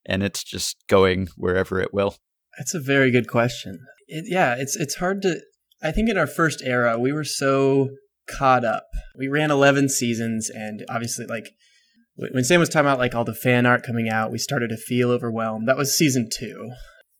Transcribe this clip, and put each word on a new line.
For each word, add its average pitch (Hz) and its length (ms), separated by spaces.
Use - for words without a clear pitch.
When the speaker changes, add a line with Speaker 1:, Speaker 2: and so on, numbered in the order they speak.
Speaker 1:
and 95 160
it's 98 200
just - 460
going 95 480
wherever 92 440
it - 140
will? 101 220
Speaker 2:
That's - 160
a 175 60
very 135 300
good 120 180
question. 120 500
It, 160 200
yeah, 170 300
it's, 135 180
it's 147 200
hard 190 260
to, 185 180
I 156 100
think 220 180
in 196 80
our 160 80
first 160 380
era, 123 340
we 127 140
were 151 120
so 135 640
caught 127 360
up. 110 220
We 131 120
ran 151 220
eleven 139 380
seasons, 113 640
and 107 360
obviously, 117 380
like, 113 240
w-, - 160
when 127 100
Sam 175 160
was 165 100
talking 151 160
about, 139 120
like, 123 160
all 117 100
the 113 100
fan 123 320
art 123 180
coming 117 240
out, 110 240
we 117 60
started 120 320
to 113 60
feel 123 340
overwhelmed. 113 580
That 131 80
was 135 200
season 131 340
two. 107 400